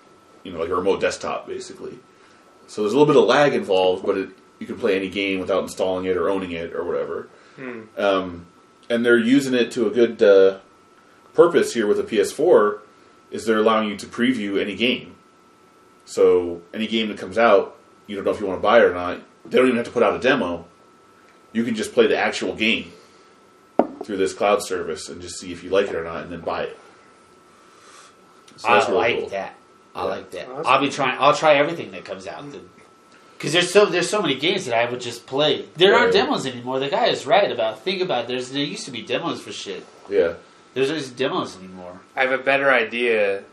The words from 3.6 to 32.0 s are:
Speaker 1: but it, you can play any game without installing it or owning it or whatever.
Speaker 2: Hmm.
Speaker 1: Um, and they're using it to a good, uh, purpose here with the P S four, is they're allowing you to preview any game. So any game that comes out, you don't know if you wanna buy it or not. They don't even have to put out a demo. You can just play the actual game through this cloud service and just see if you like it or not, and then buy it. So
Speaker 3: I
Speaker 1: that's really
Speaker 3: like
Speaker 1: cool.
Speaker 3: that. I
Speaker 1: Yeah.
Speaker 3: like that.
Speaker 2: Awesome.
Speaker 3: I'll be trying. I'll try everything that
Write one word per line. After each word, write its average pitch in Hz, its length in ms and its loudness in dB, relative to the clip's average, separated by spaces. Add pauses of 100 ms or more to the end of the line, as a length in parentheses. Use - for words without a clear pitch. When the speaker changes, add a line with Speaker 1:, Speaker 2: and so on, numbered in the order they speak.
Speaker 1:
but 98 120 0
it, 95 120 -6 (300)
you 113 80 -12
can 104 100 -10
play 104 180 0
any 95 140 -4
game 98 300 -2
without 92 240 0
installing 92 420 -4
it 92 120 0
or 85 120 0
owning 95 220 -2
it 85 220 -8
or 82 100 -6
whatever. 80 440 -6 (280)
Speaker 2:
Hmm. 123 260 -14 (160)
Speaker 1:
Um, 92 480 0 (460)
and 117 120 0
they're 120 140 6
using 127 380 4
it 117 160 2
to 117 160 0
a - 20 2
good, 110 320 2
uh, 98 380 8 (760)
purpose 156 400 4
here 110 140 0
with 104 100 2
the 101 60 -4
P 104 160 -2
S 95 120 2
four, 123 500 2 (500)
is 104 140 -10
they're 110 120 2
allowing 110 320 2
you 101 80 -8
to - 80 -12
preview 107 560 -2
any 98 140 -6
game. 120 400 -4 (920)
So 90 560 2 (120)
any 110 120 -4
game 110 220 -2
that 101 100 -8
comes 98 220 -8
out, 104 360 4 (300)
you 101 100 -12
don't 98 100 -8
know 101 60 2
if 90 80 -4
you 104 60 -6
wanna 90 160 -4
buy 107 180 6
it 107 40 8
or 90 100 4
not. 87 260 -6 (260)
They 117 120 0
don't 127 100 6
even 120 100 2
have 117 100 -4
to - 40 -14
put 117 120 2
out 98 120 2
a 104 40 -8
demo. 98 460 -2 (880)
You 113 100 -2
can 120 100 -4
just 107 200 -6
play 117 120 6
the 98 120 2
actual 101 380 -4
game 104 360 -2 (1120)
through 101 140 -8
this 92 160 -2
cloud 101 300 2
service 85 460 -8
and 85 140 -14
just 90 160 -14
see 90 120 -12
if 85 120 -14
you 90 80 -8
like 95 160 2
it 90 80 -6
or 82 80 -6
not, 82 200 -10
and 82 80 -14
then 80 100 -14
buy 85 220 -6
it. - 140 -12 (1800)
So 117 100 -4
Speaker 3:
I 117 80 6
Speaker 1:
that's 104 140 4
really 92 100 2
Speaker 3:
like 120 220 0
Speaker 1:
cool. - 80 -8
Speaker 3:
that. 98 260 -8 (400)
I 92 80 -8
Speaker 1:
Yeah. 95 60 -4
Speaker 3:
like 98 220 -10
that. 87 180 -12
Speaker 2:
Awesome. 139 180 -10
Speaker 3:
I'll 135 140 4
be 139 80 0
trying. 127 300 -2
I'll 143 160 4
try 156 200 4
everything 151 360 -2
that 92 140 -16